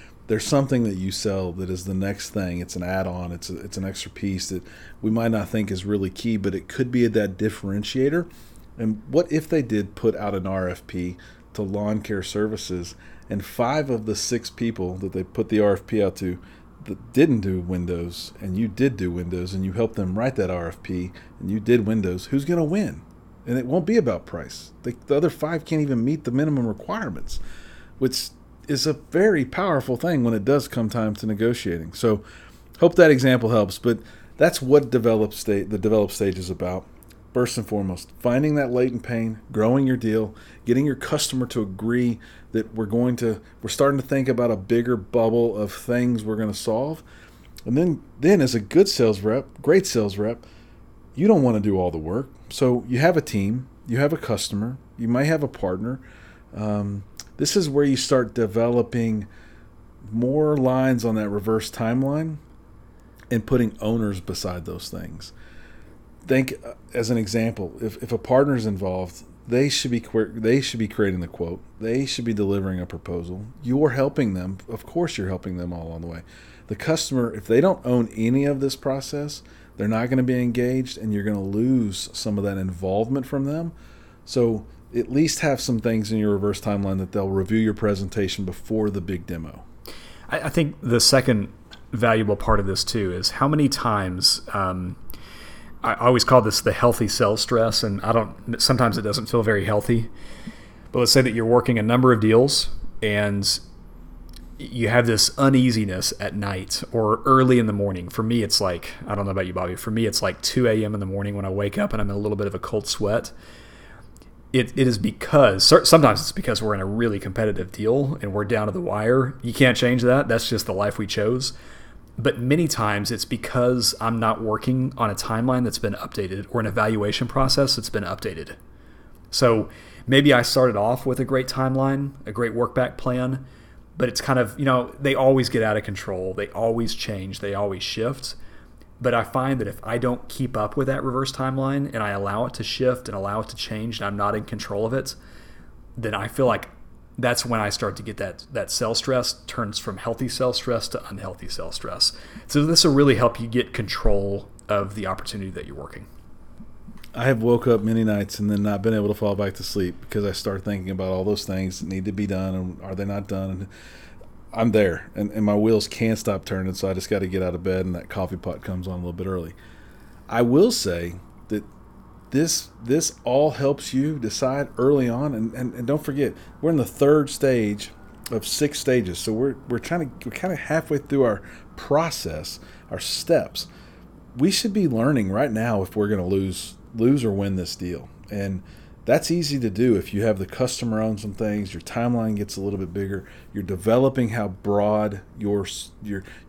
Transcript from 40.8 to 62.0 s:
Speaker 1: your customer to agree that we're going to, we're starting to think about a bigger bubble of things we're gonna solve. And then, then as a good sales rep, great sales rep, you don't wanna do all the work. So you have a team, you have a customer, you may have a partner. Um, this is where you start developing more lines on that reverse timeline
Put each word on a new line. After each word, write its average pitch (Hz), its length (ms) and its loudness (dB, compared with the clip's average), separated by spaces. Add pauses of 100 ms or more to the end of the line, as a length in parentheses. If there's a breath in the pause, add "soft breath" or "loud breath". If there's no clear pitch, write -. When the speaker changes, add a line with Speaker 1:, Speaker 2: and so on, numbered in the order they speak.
Speaker 1:
your 135 100 0
customer 131 520 -2
to 120 120 -4
agree 113 580 0 (340 loud breath)
that 110 220 -2
we're 110 120 -2
going 120 300 2
to, 113 240 -2 (220 loud breath)
we're 110 60 -6
starting 139 320 2
to 127 60 -8
think 135 220 0
about 120 220 2
a 107 60 2
bigger 117 400 2
bubble 113 600 2
of 104 140 -2
things 123 540 0
we're 107 120 -2
gonna 107 180 -2
solve. 131 480 -2 (640 loud breath)
And 120 100 0
then, 165 260 2 (160)
then 175 220 6
as 127 140 4
a 113 60 0
good 175 280 6
sales 110 320 2
rep, 110 260 0 (140)
great 175 260 4
sales 104 300 0
rep, 107 300 -4 (680 loud breath)
you 175 140 4
don't 180 140 8
wanna 113 180 4
do 98 180 2
all 90 120 2
the 80 80 -4
work. 92 320 -4 (180)
So 123 400 2
you 123 100 0
have 165 180 6
a 151 60 4
team, 110 460 -2 (180)
you 120 120 0
have 147 160 4
a 147 40 -2
customer, 110 600 -4 (180)
you 117 100 -4
may 127 200 2
have 156 160 2
a 139 60 0
partner. 104 520 -4 (560 loud breath)
Um, 101 480 -4 (320)
this 147 200 -2
is 170 120 2
where 143 160 4
you 135 140 2
start 127 360 0
developing 117 920 0 (840 loud breath)
more 143 460 2
lines 131 480 2
on 113 120 0
that 107 120 -2
reverse 107 420 0
timeline 139 680 -2 (920)